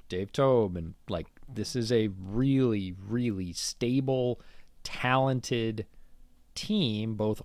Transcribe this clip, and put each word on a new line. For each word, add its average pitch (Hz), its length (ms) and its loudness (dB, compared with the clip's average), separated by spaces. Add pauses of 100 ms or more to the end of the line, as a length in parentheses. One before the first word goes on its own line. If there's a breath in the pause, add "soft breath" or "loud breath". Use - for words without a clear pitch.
Dave 95 220 -4
Toub, 120 440 4
and, 82 200 -6 (120)
like, 85 200 -4 (200)
this 110 280 -6
is 117 160 -2
a 110 180 4 (100)
really, 110 760 2 (120)
really 104 460 -2
stable, 127 880 0 (420 soft breath)
talented 123 1000 0 (720)
team, 113 580 0
both 107 300 0